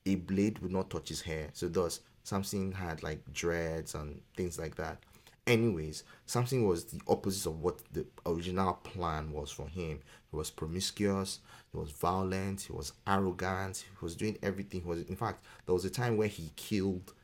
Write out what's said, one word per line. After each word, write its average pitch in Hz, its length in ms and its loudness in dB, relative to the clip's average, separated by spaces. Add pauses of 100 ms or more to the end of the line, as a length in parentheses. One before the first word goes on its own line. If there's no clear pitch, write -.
a 95 80 6
blade 98 460 2
would 92 120 -4
not 92 180 0
touch 82 180 -4
his 78 120 -4
hair. 78 320 -4
So - 160 -2
thus, 85 320 2 (240)
Samson 98 480 -2
had, 87 300 -4
like, 78 300 -6
dreads 82 640 0
and 76 260 -6 (160)
things 90 220 -2
like 80 180 -6
that. 78 260 -4 (440)
Anyways, 104 580 4 (220)
Samson 123 400 4
was 85 180 4
the - 220 -10
opposite 98 420 2
of 80 120 -2
what 85 200 2 (120)
the 90 140 -2 (200)
original 90 480 2
plan 80 580 -2
was 73 180 -4
for - 180 -8
him. 80 320 -4 (300)
He 78 60 -6
was 78 140 -2
promiscuous, 95 920 0 (320)
he 82 60 -6
was 78 120 -4
violent, 95 720 0
he - 100 -10
was 80 200 -6 (140)
arrogant, 95 720 2
he - 260 -12
was 85 100 -4
doing 107 280 0
everything. 95 400 -2
He 85 60 -6
was, 85 140 0
in 95 140 -6
fact, 104 280 -2 (220)
there 92 80 4
was 90 120 4
a 92 40 -2
time 120 260 2
where 107 120 6
he 82 280 -8
killed 95 560 0 (120)